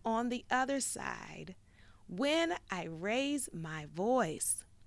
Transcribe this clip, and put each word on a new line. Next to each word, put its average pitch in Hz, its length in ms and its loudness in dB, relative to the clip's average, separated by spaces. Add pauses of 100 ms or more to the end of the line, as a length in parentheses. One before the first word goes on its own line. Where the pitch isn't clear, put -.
on 226 240 2
the 240 220 -2
other 262 280 2
side, - 800 -6 (500)
when 302 480 2 (160)
I 180 140 -2
raise 226 680 0
my 156 340 -6
voice 185 760 2 (240)